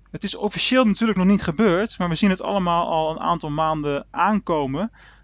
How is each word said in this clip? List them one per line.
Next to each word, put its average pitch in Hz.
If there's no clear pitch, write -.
Het -
is 196
officieel 240
natuurlijk 208
nog 185
niet 202
gebeurd, 190
maar 180
we 160
zien 202
het 185
allemaal 175
al 160
een 160
aantal 165
maanden 147
aankomen. 170